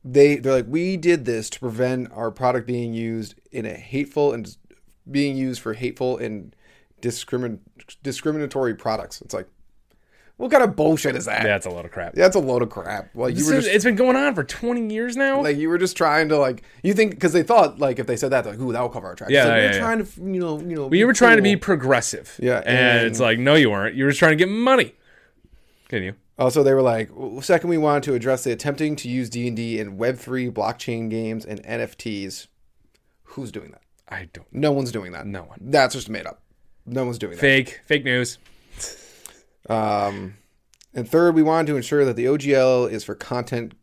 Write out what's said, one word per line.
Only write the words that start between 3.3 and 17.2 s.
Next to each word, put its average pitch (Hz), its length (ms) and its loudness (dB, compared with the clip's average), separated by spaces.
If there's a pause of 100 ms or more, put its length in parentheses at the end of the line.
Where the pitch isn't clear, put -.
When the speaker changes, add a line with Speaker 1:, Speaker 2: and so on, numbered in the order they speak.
Speaker 1:
in 120 140 -8
a 101 100 -10
hateful 143 580 -2
and 113 220 -12 (540)
being 143 280 -2
used 131 240 -4
for 113 120 -6
hateful 123 440 -4
and 107 360 -10 (480)
discrimin-, 120 580 -6 (440)
discriminatory 135 720 -4
products." 104 460 -6
It's - 120 -14
like, 95 140 -8 (920)
what 233 140 -4
kind 269 120 8
of 185 120 0
bullshit 151 400 2
is 120 100 -6
that? 110 180 -2
Speaker 2:
That's 104 220 0
a 92 40 -8
load 87 160 -10
of 87 60 -16
crap. 85 220 -10
Speaker 1:
That's 185 220 6
a 190 60 4
load 127 200 0
of 113 80 -2
crap. 98 460 -12
Like, 123 160 -2
you - 60 -6
Speaker 2:
This - 100 0
Speaker 1:
were - 60 2
Speaker 2:
is, 262 100 2
Speaker 1:
just 196 120 0
Speaker 2:
it's 202 100 2
been 233 100 4
going 254 220 4
on 277 180 0
for 156 80 -2
twenty 233 500 -6
years 233 220 -6
now. 269 260 0
Speaker 1:
like, 147 140 0
you 151 140 -2
were 175 80 2
just 180 180 -2
trying 156 320 2
to, 151 100 2
like, 131 240 0 (220)
you 190 100 2
think, 208 240 2
'cause 175 140 2